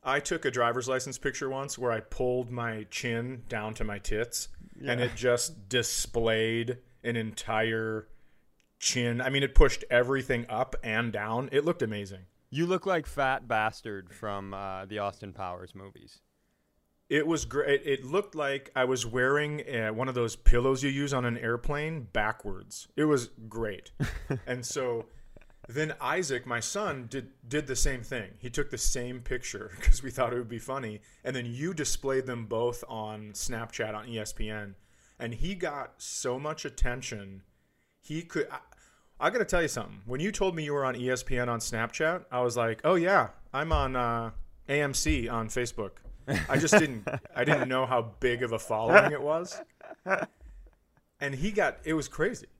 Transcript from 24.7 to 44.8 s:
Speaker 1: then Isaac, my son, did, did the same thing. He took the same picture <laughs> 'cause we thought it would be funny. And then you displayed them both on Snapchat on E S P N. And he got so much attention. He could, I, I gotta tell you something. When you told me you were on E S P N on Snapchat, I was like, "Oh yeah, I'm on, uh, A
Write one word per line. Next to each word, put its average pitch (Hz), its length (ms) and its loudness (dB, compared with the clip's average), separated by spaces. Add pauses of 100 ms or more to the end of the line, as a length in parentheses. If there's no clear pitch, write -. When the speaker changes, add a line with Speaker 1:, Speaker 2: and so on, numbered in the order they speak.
Speaker 1:
then 151 320 -2
Isaac, 139 460 0
my 120 140 -2
son, 147 480 -4
did, 127 220 -8 (160)
did 147 200 -2
the 127 100 -2
same 127 260 4
thing. 110 360 -6
He 123 120 -10
took 143 200 -2
the 120 80 -6
same 123 420 0
picture 107 560 -6
<laughs> - 40 -14
'cause - 220 10
we 135 80 -6
thought 123 220 0
it 123 60 0
would 120 100 -4
be 117 100 -6
funny. 117 420 -8 (240)
And 127 120 -2
then 120 100 -4
you 135 260 -4
displayed 135 540 0
them 117 200 -6
both 117 420 0
on 107 440 -8
Snapchat 113 600 -4
on 107 140 -8
E 117 100 -6
S 104 140 -6
P 110 180 -2
N. 104 240 -8 (440)
And 117 160 -6
he 180 200 0
got 147 440 -6
so - 400 -4
much 151 260 -6
attention. 117 800 -2 (580)
He 156 220 -8
could, 170 280 -4
I, 139 80 -10 (640)
I 156 100 4
gotta 220 140 2
tell 175 180 2
you 151 60 2
something. 101 380 -6
When 123 140 -4
you 202 120 0
told 190 240 0
me 156 80 -4
you 147 80 -2
were 143 120 0
on 127 120 0
E 123 140 -2
S 123 120 0
P 131 160 0
N 123 120 2
on 120 100 0
Snapchat, 156 720 -2
I 123 80 0
was 120 160 2
like, 113 280 0
"Oh 170 120 6
yeah, 170 320 6 (240)
I'm 151 180 -2
on, 139 260 2
uh, 117 340 0 (380)
A 143 120 2